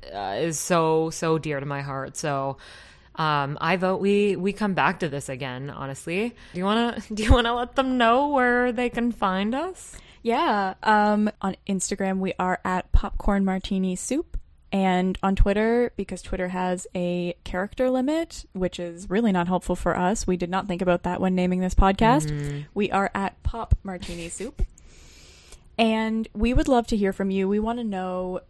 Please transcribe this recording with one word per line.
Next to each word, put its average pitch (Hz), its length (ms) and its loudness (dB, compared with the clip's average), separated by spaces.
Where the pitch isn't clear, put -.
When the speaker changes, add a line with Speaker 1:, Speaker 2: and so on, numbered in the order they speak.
Speaker 1:
uh, 98 240 -6
is 160 220 -2
so, 160 500 2
so 160 280 0
dear 151 200 -4
to 139 80 -8
my 143 140 -6
heart. 139 360 -8
So, 139 420 -4
um, 147 440 0
I 165 180 0
vote 185 220 0
we, 202 360 2
we 196 160 -2
come 202 220 -2
back 165 260 2
to 175 80 -2
this 139 200 -6
again, 131 420 -8
honestly. 165 680 -6
Do 175 80 -8
you 185 40 -4
wanna, 220 420 0
<laughs> - 60 -10
do 214 120 -4
you 233 80 6
wanna 240 200 4
let 240 220 -4
them 262 240 0
know 247 300 4
where 247 420 2
they 247 200 -2
can 240 200 -2
find 208 460 -2
us? 359 400 -8
Speaker 2:
Yeah. 226 520 0
Um, 208 440 4
on 190 140 -2
Instagram, 190 500 -2
we 185 200 -2
are 185 260 0
at 185 280 -2
Popcorn 196 520 2
Martini 190 520 -2
Soup. - 400 -4
And 185 500 2
on 196 140 2
Twitter, 220 600 4
because 190 260 -8
Twitter 185 240 -4
has 185 480 -2
a 175 480 -2
character 208 480 -2
limit, 294 640 -2
which 185 260 -2
is 175 320 -8
really 214 220 4
not 175 160 2
helpful 180 260 0
for 175 240 0
us. 180 260 0
We 185 120 2
did 175 140 -2
not 190 180 -4
think 175 120 -2
about 180 220 2
that 180 180 -2
when 185 140 2
naming 180 240 2
this 185 160 0
podcast. 202 560 6
Speaker 1:
Mm-hmm. 143 280 -4
Speaker 2:
We 202 200 0
are 196 240 2
at 196 260 -4
Pop - 400 0
Martini 180 460 -10
Soup. 208 340 -6
And 220 580 0
we 233 200 0
would 302 140 2
love 240 200 4
to 233 80 0
hear 196 160 2
from 196 200 -2
you. 190 160 0
We 208 100 2
wanna 233 240 -2
know 185 680 -6